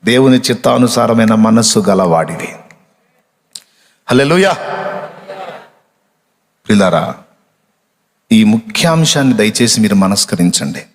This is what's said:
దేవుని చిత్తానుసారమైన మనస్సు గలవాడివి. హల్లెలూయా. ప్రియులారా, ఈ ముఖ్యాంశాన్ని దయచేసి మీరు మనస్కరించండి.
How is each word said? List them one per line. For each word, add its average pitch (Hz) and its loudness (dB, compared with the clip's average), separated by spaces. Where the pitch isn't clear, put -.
దేవుని 127 4
చిత్తానుసారమైన 117 0
మనస్సు 110 2
గలవాడివి. 87 -2
హల్లెలూయా. 160 2
ప్రియులారా, 92 0
ఈ 110 6
ముఖ్యాంశాన్ని 139 0
దయచేసి 110 0
మీరు 104 2
మనస్కరించండి. 90 -2